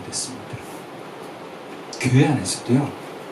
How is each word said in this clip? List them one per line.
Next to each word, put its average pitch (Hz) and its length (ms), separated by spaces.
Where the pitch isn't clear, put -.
됐습니다. - 380
교회 135 280
안에서도요, 127 600